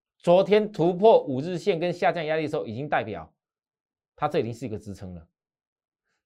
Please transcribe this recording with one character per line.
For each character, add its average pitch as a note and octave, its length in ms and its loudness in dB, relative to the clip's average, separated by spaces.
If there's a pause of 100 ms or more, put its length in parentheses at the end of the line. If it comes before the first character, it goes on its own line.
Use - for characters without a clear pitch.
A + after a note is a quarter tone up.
(180)
昨 F3+ 240 4
天 G#3 280 2
突 F3 240 0
破 F#3 300 6
五 C3+ 160 -4
日 E3+ 180 -6
线 F3+ 200 -2
跟 F3 140 -2
下 F3 200 0
降 E3 120 -6
压 D#3 120 -2
力 D#3+ 80 -2
的 C#3+ 40 -4
时 - 80 -6
候， - 80 -4
已 A2+ 100 -10
经 C#3 140 -8
代 C#3+ 160 0
表 F2 260 -12 (840)
它 D3+ 100 -6
这 D3+ 120 -2
已 C#3 60 0
经 A#2 100 -8
是 B2 100 -14
一 B2 40 -8
个 G#2 100 -8
支 G2+ 160 -14
撑 F#2 200 -16
了。 D#2+ 140 -18 (960)